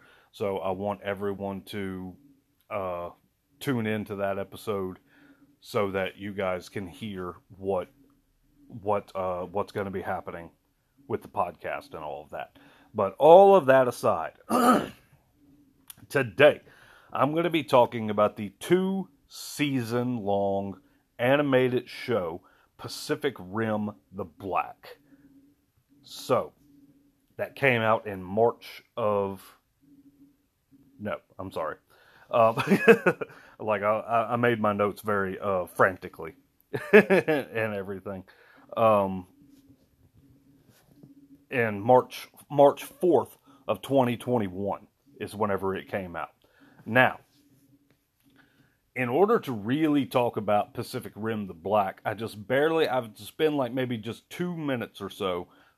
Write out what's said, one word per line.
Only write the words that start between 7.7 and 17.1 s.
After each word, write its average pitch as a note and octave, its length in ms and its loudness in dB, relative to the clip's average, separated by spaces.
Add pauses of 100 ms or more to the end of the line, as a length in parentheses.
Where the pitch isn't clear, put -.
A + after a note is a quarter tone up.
what, G2+ 460 -4
uh, F#2 300 -4
what's F#2+ 280 -6
gonna G2 180 -4
be F#2 120 -6
happening E2+ 480 -10 (580)
with - 140 -6
the G2 60 -20
podcast F2 680 -8
and E2 80 -14
all D2 220 -12
of C#2+ 60 -20
that. D#2 280 -16 (340)
But G2 260 -2
all F#3+ 360 10
of E3 120 4
that C3 220 6
aside, F#2 440 -2 (180)
<clears throat> A#3+ 420 2 (1160)
today C3+ 520 4 (520)